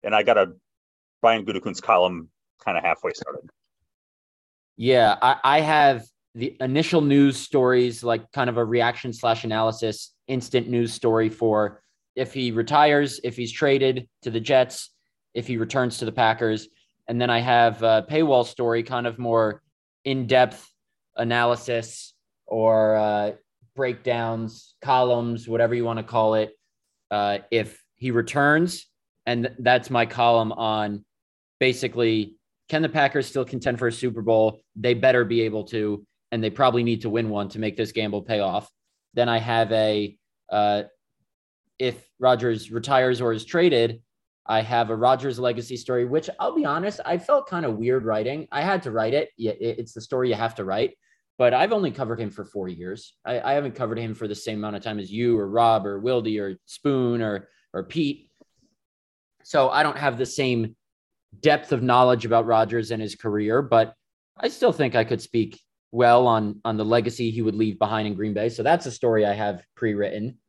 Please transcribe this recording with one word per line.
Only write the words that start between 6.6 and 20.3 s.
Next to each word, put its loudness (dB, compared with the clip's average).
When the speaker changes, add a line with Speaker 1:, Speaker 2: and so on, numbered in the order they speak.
Speaker 2:
initial 2
news 4
stories, 2
like, -4
kind -2
of -4
a 2
reaction 0
slash -2
analysis, -4
instant -2
news 0
story 0
for 0
if -6
he -2
retires, 2
if -6
he's -6
traded 0
to -8
the -2
Jets, 0
if -8
he -4
returns -2
to -6
the -6
Packers. 0
And -4
then 0
I 2
have 2
a 4
paywall 2
story, -2
kind -6
of -6
more 0
in-depth 0